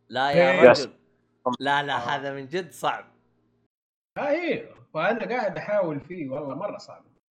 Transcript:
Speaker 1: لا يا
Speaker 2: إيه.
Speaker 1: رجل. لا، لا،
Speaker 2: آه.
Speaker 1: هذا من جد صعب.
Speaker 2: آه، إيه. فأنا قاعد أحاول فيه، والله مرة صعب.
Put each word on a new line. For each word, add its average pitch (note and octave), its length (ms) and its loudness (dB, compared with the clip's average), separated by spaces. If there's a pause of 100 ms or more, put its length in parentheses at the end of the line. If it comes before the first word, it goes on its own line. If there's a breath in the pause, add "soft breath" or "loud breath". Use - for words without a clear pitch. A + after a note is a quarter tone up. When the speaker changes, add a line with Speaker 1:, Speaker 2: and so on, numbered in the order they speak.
Speaker 1:
لا C3 220 0
يا F3 200 4
Speaker 2:
إيه. D3+ 180 10
Speaker 1:
رجل. A#2 240 4 (680)
لا، C#3+ 240 0
لا، C#3 100 -4
Speaker 2:
آه. B2+ 40 -2
Speaker 1:
هذا C#3 360 -4
من C3+ 140 -12
جد E3+ 240 -8
صعب. A#2+ 340 -6 (1120)
Speaker 2:
آه، C#4 120 -4
إيه. D#4 460 -4 (180)
فأنا F#3+ 360 -2
قاعد G#3+ 280 -4
أحاول E3+ 420 -2
فيه، E3+ 300 -10
والله C3+ 260 -8
مرة G3 220 -8
صعب. - 280 -20 (260)